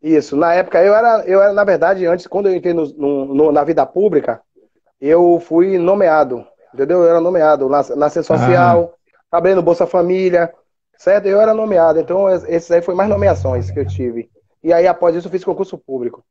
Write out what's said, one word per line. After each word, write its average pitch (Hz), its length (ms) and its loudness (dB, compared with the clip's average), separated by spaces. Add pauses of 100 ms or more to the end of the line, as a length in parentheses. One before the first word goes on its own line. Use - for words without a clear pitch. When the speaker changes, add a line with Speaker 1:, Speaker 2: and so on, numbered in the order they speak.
Speaker 1:
Isso, 151 340 0
na 170 180 2
época 180 280 0
eu 202 120 4
era, 226 320 2
eu 190 160 2
era, 202 100 2
na 202 120 2
verdade, 185 420 0
antes, 170 200 -2
quando 202 220 -2
eu 185 60 0
entrei 175 180 -4
no, 165 220 -2
no, 139 400 -4
no, 151 180 2
na 147 120 0
vida 151 200 0
pública, 151 560 -2 (600)
eu 170 400 2
fui 180 360 0
nomeado, 160 720 0 (260)
entendeu? 151 300 0
Eu 170 80 4
era 170 100 2
nomeado 156 480 0
na, 139 140 0 (140)
na 147 100 0
assistência 160 280 -2
Speaker 2:
Ah. 156 40 0
Speaker 1:
social, 175 560 2 (360)
trabalhei 170 260 2
no 175 60 0
Bolsa 170 240 0
Família, 175 680 -2 (440)
certo? 196 300 0
Eu 196 140 2
era 220 120 2
nomeado, 180 480 2
então 180 300 -2
es-, 175 180 -2
esses 170 220 -4
aí 170 100 2
foi 175 140 -6
mais 196 140 0
nomeações 190 600 -2
que - 100 -8
eu - 60 -4
tive. 117 440 -8 (320)
E 165 100 0
aí, 170 140 2
após 170 300 0
isso, 180 100 -8
eu 165 60 -12
fiz 180 120 -6
concurso 185 320 -6
público. 123 540 -10